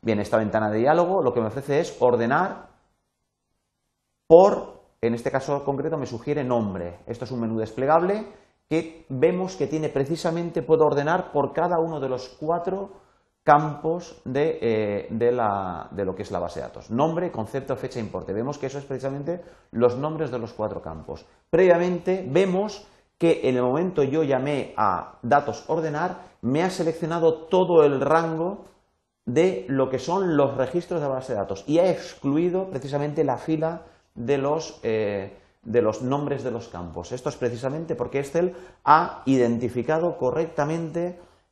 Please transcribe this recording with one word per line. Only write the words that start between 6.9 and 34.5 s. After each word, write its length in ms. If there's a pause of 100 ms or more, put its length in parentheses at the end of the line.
Esto 200
es 40
un 100
menú 180
desplegable 680 (440)
que 400
vemos 460
que 100
tiene 240
precisamente, 720
puedo 240
ordenar 440
por 220
cada 260
uno 220
de 80
los 220 (100)
cuatro 640 (380)
campos 840
de, 380
eh, 480
de 200
la, 600
de 160
lo 80
que 80
es 80
la 80
base 220
de 60
datos. 240
Nombre, 400
concepto, 460
fecha, 240
importe. 320
Vemos 240
que 100
eso 120
es 80
precisamente 560 (280)
los 280
nombres 320
de 80
los 160
cuatro 260
campos. 460 (240)
Previamente 760
vemos 640 (300)
que 280
en 100
el 60
momento 400
yo 200
llamé 560
a 420
datos 480
ordenar, 520 (200)
me 220
ha 80
seleccionado 800
todo 360
el 160
rango 640 (640)
de 420
lo 220
que 80
son 400
los 180
registros 460
de 40
la 80
base 200
de 60
datos 260
y 140
ha 100
excluido 800
precisamente 540
la 120
fila 460 (320)
de 240
los, 440